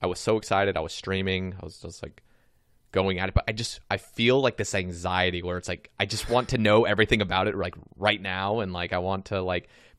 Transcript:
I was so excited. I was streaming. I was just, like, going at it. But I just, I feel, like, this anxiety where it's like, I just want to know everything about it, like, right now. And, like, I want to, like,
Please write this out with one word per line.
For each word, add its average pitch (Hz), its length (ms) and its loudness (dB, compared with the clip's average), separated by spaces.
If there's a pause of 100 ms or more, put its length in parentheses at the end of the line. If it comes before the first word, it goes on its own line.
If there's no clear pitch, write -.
I 90 60 0
was 90 120 -4
so 110 180 2
excited. 98 400 2
I 80 40 -2
was 82 120 -6
streaming. 95 680 -2
I - 20 -12
was 85 160 -14
just, 85 220 -14
like, - 220 -14 (680)
going 95 280 2
at 95 80 -2
it. 95 80 2
But - 140 4
I - 20 0
just, 110 300 -6 (100)
I 101 60 -2
feel, 120 420 2
like, 131 160 2
this - 180 -6
anxiety 90 720 -2
where 90 140 -4
it's 87 100 -10
like, - 320 -10
I 101 60 2
just 110 240 -4
want 120 200 2
to 131 80 0
know 107 280 6
everything 104 360 4
about 95 280 0
it, 98 80 -4
like, 90 180 -4 (220)
right 104 240 2
now. 98 400 -2
And, 95 100 -4
like, 87 220 -6
I 90 60 2
want 95 260 -4
to, 98 160 -4
like, 90 260 -2 (320)